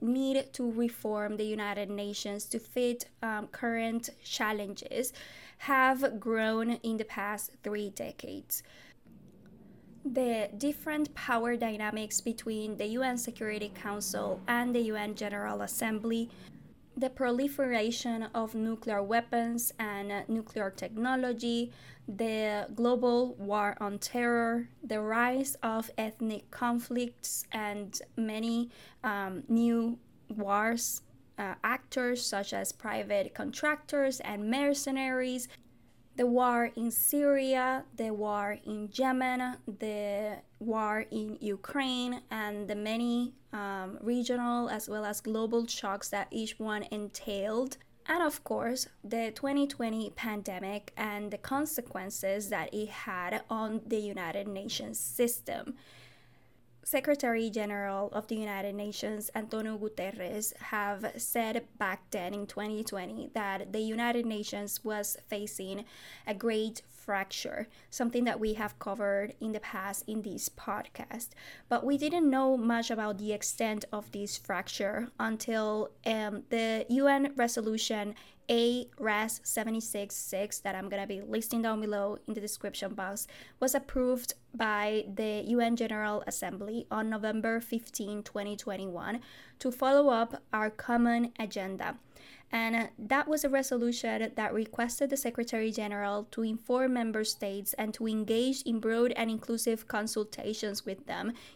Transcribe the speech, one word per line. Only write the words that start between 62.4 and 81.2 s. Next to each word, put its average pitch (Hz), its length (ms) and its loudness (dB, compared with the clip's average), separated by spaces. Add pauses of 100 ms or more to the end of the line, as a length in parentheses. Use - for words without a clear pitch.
twenty 214 360 -4
twenty 208 520 -6
that 196 380 -2
the 220 80 0
United 233 460 0
Nations 208 560 -4
was 214 340 -2 (120)
facing 202 560 -6 (420)
a 220 80 -2
great 220 540 0
fracture, - 800 -4 (240)
something 240 340 2
that 226 140 2
we 220 160 2
have 208 240 -4
covered 202 640 0
in 220 120 -2
the 208 80 -2
past 196 460 -6
in 220 160 -2
this 196 260 -4
podcast. - 800 -8 (380)
But - 160 2
we 285 140 4
didn't 302 300 4
know 262 280 6
much 233 340 2
about 214 280 -2
the 208 140 -2
extent 214 600 -2
of 214 200 -6
this 202 240 -4
fracture 208 720 -2 (100)
until, 220 720 0 (160)
um, 214 440 0
the 226 380 2
U 269 200 6
N 277 280 6
resolution 220 800 0 (340)
A 240 400 4 (100)
res 214 440 2
seventy-six 220 720 -2
six, 202 460 -2
that 190 160 -4
I'm 190 120 -6
gonna 196 180 -2
be 196 140 -4